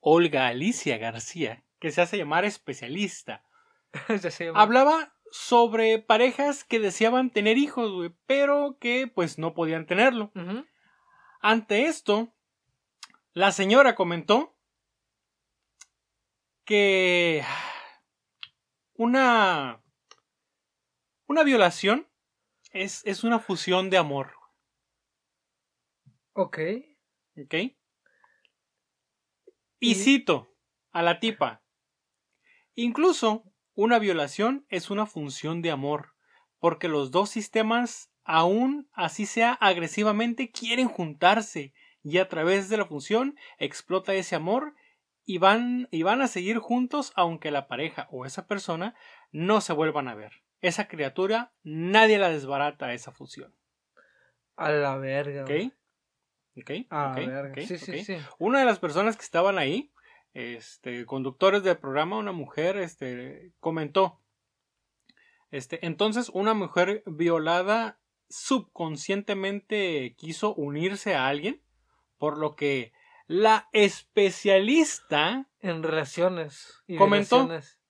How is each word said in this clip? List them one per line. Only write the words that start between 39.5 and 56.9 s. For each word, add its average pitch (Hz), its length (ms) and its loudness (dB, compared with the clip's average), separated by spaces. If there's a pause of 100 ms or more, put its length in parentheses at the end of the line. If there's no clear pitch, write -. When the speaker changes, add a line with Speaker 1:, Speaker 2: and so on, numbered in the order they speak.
Speaker 1:
agresivamente, 214 1000 0
quieren 240 360 -2
juntarse, 175 840 0 (300)
y 151 160 -2
a 185 100 2
través 185 400 0
de 220 80 0
la 202 80 0
función 214 500 -2 (220)
explota 185 560 -4
ese 190 220 -4
amor, 220 400 -4 (500)
y 185 120 -6
van, 240 540 2
y 160 120 -2
van 220 180 2
a 262 60 0
seguir 202 320 -4
juntos 254 560 -4
aunque 165 360 -2
la 139 160 -4
pareja 143 440 -8
o 127 140 -10
esa 135 220 -12
persona 190 480 -6 (360)
no 185 300 2
se - 120 -6
vuelvan 147 340 -2
a 117 80 -10
ver. 107 160 -18 (300)
Esa 190 260 -2
criatura, 185 640 -4 (100)
nadie 196 560 4
la 185 100 2
desbarata, 139 640 -4
esa - 180 -14
fusión". - 420 -20 (1040)
Speaker 2:
A 160 160 -4
la 143 260 0
verga, 139 460 -6
Speaker 1:
Ok. 135 60 -12
Speaker 2:
güey. 180 240 -2 (840)
Speaker 1:
Ok, 131 140 -14 (180)
Speaker 2:
A 147 140 -4